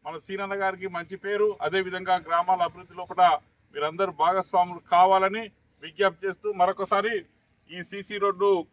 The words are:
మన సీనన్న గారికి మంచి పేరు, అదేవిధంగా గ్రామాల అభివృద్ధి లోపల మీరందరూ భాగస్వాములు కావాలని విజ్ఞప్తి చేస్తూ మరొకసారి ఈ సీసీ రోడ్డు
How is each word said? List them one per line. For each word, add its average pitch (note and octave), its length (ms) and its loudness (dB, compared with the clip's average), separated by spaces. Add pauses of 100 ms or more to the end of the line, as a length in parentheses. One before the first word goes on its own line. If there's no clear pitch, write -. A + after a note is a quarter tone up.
మన D3+ 100 -12 (100)
సీనన్న G3 380 -8
గారికి F#3+ 340 -4
మంచి E3+ 280 -10
పేరు, G#3 240 0 (180)
అదేవిధంగా F#3 480 -2 (120)
గ్రామాల F3 420 0
అభివృద్ధి F3+ 320 -16
లోపల F#3 220 -2 (520)
మీరందరూ D#3+ 380 -2 (120)
భాగస్వాములు F3+ 560 0 (140)
కావాలని F#3+ 500 4 (380)
విజ్ఞప్తి F3+ 440 -2
చేస్తూ F#3+ 220 -6 (120)
మరొకసారి G3 540 0 (560)
ఈ E3+ 100 -14 (100)
సీసీ G3+ 340 -10
రోడ్డు G3+ 260 2 (220)